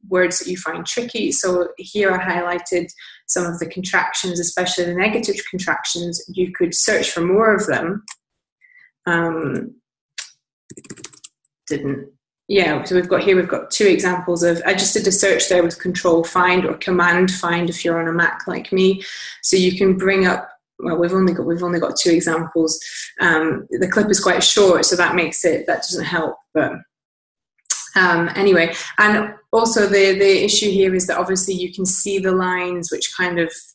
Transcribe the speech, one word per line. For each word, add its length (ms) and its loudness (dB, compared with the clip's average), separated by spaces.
words 300 2
that 100 -8
you 80 -6
find 280 -8
tricky. 460 -4
So 460 0
here 340 -2
I 120 -2
highlighted 640 -4
some 180 0
of 140 -6
the 80 -4
contractions, 720 -4
especially 460 -2
the 80 -4
negative 440 -2
contractions. 760 -6
You 240 -2
could 240 -2
search 360 0
for 100 -4
more 340 4
of 120 0
them. 360 -4
Um, 680 -2
didn't. 440 -6
Yeah, 360 2
so 100 -6
we've 160 2
got 140 2
here, 120 4
we've 120 2
got 240 -4
two 160 2
examples 560 2
of, 240 2
I 60 2
just 200 0
did 140 0
a 40 4
search 380 2
there 140 4
with 160 -2
control 440 2
find 420 2
or 100 -2
command 560 2
find 380 -2
if 140 -8
you're 160 0
on 80 -2
a 60 -2
Mac 320 -2
like 260 -8
me. 300 2
So 160 2
you 180 4
can 220 4
bring 300 2
up, 240 -2
well, 200 -4
we've 160 0
only 200 4
got, 140 -4
we've 160 -2
only 160 -2
got 180 -4
two 140 2
examples. 680 0
Um, 520 0
the 180 -2
clip 220 2
is 80 4
quite 240 2
short, 420 6
so 100 2
that 200 2
makes 280 -2
it, 220 2
that 120 -2
doesn't 280 -6
help, 300 -4
but, 200 0
um, 400 2
anyway. 400 2
And 340 2
also 360 2
the, 320 4
the 240 4
issue 260 2
here 240 2
is 140 0
that 100 -2
obviously 380 -2
you 180 -6
can 120 -4
see 340 0
the 140 0
lines 580 -2
which 260 -6
kind 220 -2
of 120 0